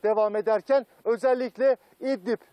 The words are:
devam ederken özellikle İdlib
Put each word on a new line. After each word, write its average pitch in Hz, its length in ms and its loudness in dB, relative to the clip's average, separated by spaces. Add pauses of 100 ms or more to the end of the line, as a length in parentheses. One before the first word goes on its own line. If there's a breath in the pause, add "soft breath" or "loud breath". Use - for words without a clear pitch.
devam 214 320 0
ederken 220 500 0 (200 soft breath)
özellikle 247 720 0 (220 soft breath)
İdlib 226 400 -4 (140)